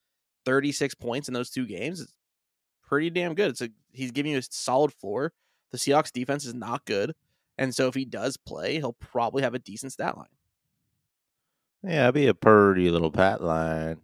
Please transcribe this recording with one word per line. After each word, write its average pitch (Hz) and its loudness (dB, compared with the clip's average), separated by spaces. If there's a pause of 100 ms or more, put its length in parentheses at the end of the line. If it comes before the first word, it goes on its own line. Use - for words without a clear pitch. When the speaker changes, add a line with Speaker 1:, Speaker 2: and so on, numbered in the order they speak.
(440)
Speaker 1:
thirty-six 139 0
points 123 -6
in 127 -8
those 123 -6
two 127 -4
games. 120 -8
It's - -16 (720)
pretty 156 0
damn 175 -2
good. 196 2
It's - -10
a, 117 -6 (220)
he's 131 -8
giving 143 -2
you 139 0
a 123 -2
solid 139 0
floor. 117 -6 (400)
The 123 -8
Seahawks 143 2
defense 139 -4
is 120 -10
not 120 -8
good. 110 -2 (440)
And 131 -2
so 131 2
if 127 -4
he 135 -2
does 117 -6
play, 92 -6
he'll 143 -4
probably 120 -2
have 120 0
a 123 -6
decent 113 -12
stat - -4
line. - -20 (1500)
Speaker 2:
Yeah, 165 0
it'll 127 6
be 139 4
a 104 6
pretty 98 6
little 85 2
pat 95 2
line 80 -2